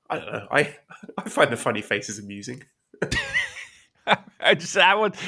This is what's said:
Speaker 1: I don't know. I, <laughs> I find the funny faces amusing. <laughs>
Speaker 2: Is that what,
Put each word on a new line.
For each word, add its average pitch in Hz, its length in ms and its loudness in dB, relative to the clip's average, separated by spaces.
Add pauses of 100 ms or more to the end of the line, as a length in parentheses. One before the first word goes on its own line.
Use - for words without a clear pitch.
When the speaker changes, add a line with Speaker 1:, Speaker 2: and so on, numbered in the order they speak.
Speaker 1:
I 156 100 -4
don't - 120 -14
know. 104 180 -8
I, 143 260 2 (220)
<laughs> - 200 -6
I - 120 -4
find 151 220 4
the 117 60 -4
funny 110 240 -2
faces 104 380 -4
amusing. 101 440 -12 (380)
<laughs> - 20 -2 (1400)
Speaker 2:
Is 180 280 2
that 196 260 6
what, 214 160 0 (120)